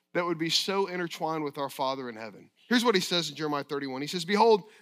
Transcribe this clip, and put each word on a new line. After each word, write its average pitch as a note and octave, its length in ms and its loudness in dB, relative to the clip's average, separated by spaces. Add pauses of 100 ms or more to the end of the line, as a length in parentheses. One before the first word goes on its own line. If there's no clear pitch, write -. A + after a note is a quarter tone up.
(140)
that F3 100 0
would E3+ 140 -2
be E3 120 0
so G3 360 0
intertwined E3 580 -4
with C#3 120 -6
our C#3 140 -4
Father C3+ 380 -4
in A2+ 80 -10
heaven. G#2+ 340 -14 (180)
Here's A#3+ 160 4
what A3+ 100 6
he G3+ 60 6
says E3+ 300 -2
in C#3 60 -14
Jeremiah D3 280 -2
thirty-one. C#3 380 -6
He D3+ 60 -6
says, F3 160 -6
"Behold, G#3 400 6 (180)